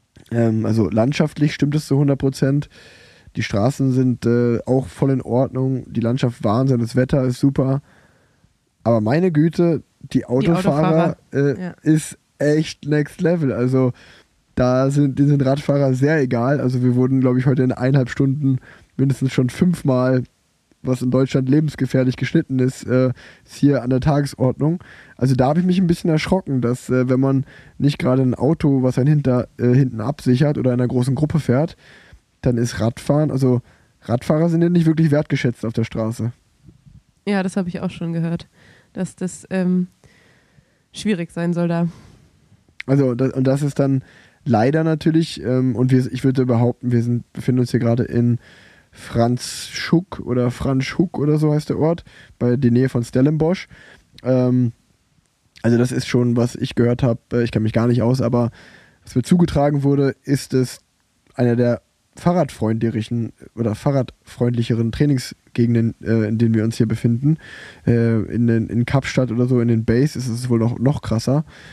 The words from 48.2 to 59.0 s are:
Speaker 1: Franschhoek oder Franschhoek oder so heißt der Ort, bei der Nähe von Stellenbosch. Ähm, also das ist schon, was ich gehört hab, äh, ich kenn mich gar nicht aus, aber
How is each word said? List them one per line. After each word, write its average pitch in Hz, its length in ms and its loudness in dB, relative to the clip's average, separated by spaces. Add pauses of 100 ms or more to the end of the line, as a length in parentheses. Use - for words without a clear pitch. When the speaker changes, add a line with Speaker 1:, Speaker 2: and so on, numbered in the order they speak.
Speaker 1:
Franschhoek - 1300 -4
oder 123 300 -2
Franschhoek - 680 -2
oder 147 200 0
so 151 140 0
heißt 151 160 -2
der 131 100 -4
Ort, 160 260 -2 (340)
bei 123 180 2
der 127 140 2
Nähe 127 180 2
von 120 140 -4
Stellenbosch. 156 640 0 (560)
Ähm, 127 500 0 (920)
also 117 140 2
das 123 140 2
ist 127 160 -6
schon, 123 300 0
was 120 180 0
ich - 220 -8
gehört 120 260 0
hab, 117 300 -2
äh, 120 100 0
ich 117 80 -2
kenn 110 140 -2
mich 110 80 -2
gar 117 160 2
nicht 120 140 2
aus, 127 200 0
aber 120 280 0 (520)